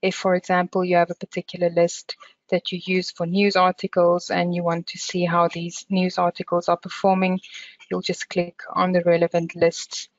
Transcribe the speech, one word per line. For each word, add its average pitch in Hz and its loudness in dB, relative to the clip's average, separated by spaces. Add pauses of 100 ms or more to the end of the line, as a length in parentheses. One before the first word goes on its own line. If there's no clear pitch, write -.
If, 190 0
for 185 0
example, 180 0
you 180 2
have 170 4
a 170 -10
particular 175 -4
list 170 0 (320)
that - -2
you 180 -6
use 185 -2
for 175 -6
news 196 2
articles 180 2
and 175 0
you 175 -2
want 170 -2
to - -14
see 175 -2
how 170 2
these 170 -8
news 185 0
articles 175 0
are 170 2
performing, 185 0 (500)
you'll 180 -2
just - -6
click 175 -4 (140)
on 185 2
the 175 2
relevant 170 2
lists - -2 (100)